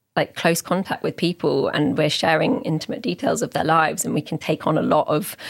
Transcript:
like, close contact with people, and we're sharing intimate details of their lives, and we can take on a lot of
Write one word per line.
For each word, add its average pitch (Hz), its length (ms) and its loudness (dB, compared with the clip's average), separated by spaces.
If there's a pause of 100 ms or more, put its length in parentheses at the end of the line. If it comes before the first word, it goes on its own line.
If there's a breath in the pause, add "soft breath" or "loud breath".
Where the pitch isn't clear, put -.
(160)
like, 151 180 0
close 170 260 2
contact - 440 -4
with 156 120 -4
people, 156 520 0
and 147 280 2
we're 151 140 2
sharing 160 520 2
intimate - 400 -4
details - 400 -2
of - 100 -4
their 170 120 0
lives, 160 400 2
and - 80 -4
we 151 100 0
can 156 160 -6
take - 280 -2
on 156 100 2
a 156 60 2
lot 170 260 4
of - 280 -2 (140 loud breath)